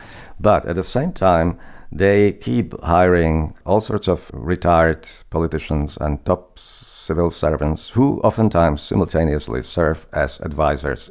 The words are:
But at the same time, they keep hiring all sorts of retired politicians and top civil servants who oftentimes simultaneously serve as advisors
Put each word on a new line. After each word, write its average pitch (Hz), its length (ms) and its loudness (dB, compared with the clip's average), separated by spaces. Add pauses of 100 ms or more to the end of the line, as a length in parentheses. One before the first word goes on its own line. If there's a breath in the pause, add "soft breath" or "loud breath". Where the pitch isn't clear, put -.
(400 loud breath)
But 104 260 2
at 85 100 -4
the 90 80 -4
same 151 280 -4
time, 87 480 2 (320 loud breath)
they 101 420 2
keep - 500 -4
hiring 85 720 2 (120)
all 104 160 2
sorts 104 260 -4
of 87 260 -2
retired 82 760 0 (200)
politicians 78 720 -4
and 73 240 -4
top - 340 -2
civil - 760 -4
servants 78 580 -2
who 139 320 0
oftentimes 87 600 2
simultaneously 78 800 -2
serve 80 500 -2
as 73 280 -4
advisors 71 680 -4